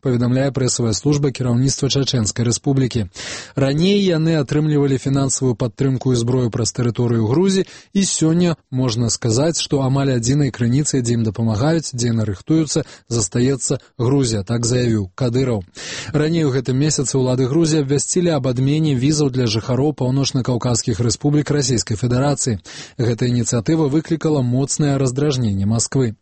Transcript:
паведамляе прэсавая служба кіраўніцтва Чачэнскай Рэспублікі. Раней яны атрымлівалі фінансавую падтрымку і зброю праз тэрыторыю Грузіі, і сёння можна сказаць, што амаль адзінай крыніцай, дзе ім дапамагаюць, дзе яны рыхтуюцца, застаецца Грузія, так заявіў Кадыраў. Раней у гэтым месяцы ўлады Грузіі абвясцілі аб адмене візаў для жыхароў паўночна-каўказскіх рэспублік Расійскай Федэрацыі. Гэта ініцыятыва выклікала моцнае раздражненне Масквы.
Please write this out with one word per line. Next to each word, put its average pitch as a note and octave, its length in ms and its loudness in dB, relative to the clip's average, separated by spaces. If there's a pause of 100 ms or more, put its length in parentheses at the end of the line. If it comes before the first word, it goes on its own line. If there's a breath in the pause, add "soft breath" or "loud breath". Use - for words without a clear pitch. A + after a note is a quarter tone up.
паведамляе B2+ 480 2
прэсавая A#2+ 480 0
служба C#3+ 320 0
кіраўніцтва B2 640 0
Чачэнскай A#2+ 560 0
Рэспублікі. B2 640 0 (400 loud breath)
Раней D#3 480 2
яны D#3+ 400 2
атрымлівалі D3 560 2
фінансавую C3+ 640 0
падтрымку C3 540 0
і - 20 2
зброю A#2+ 320 0
праз A2 240 -2
тэрыторыю A#2+ 560 0
Грузіі, F#3 400 2 (240 loud breath)
і G3 160 0
сёння E3 480 2 (160)
можна B2 400 0
сказаць, C3+ 480 0
што C3+ 240 0
амаль C3+ 320 2
адзінай C3 400 0
крыніцай, B2+ 480 0
дзе A#2 160 0
ім A2 80 0
дапамагаюць, A#2 640 0
дзе A#2 240 -2
яны A2 80 0
рыхтуюцца, D3+ 640 -2 (240 loud breath)
застаецца B2 640 0 (240 soft breath)
Грузія, A#2+ 400 0
так A#2 240 -4
заявіў A2+ 480 0
Кадыраў. B2 560 -2 (480 loud breath)
Раней D#3 320 2
у B2+ 80 0
гэтым C3 240 0
месяцы C#3+ 400 0
ўлады B2+ 240 0
Грузіі D#3 400 2
абвясцілі D#3+ 560 0
аб C3 80 -2
адмене C#3 480 2
візаў D3 320 2
для B2+ 160 0
жыхароў A#2+ 560 0
паўночна-каўказскіх B2+ 960 0
рэспублік C#3+ 560 0
Расійскай B2+ 480 -2
Федэрацыі. B2+ 560 0 (400 loud breath)
Гэта A#2+ 320 0
ініцыятыва B2+ 640 0
выклікала D#3 480 0
моцнае C3+ 560 0
раздражненне B2+ 720 0
Масквы. A#2 540 0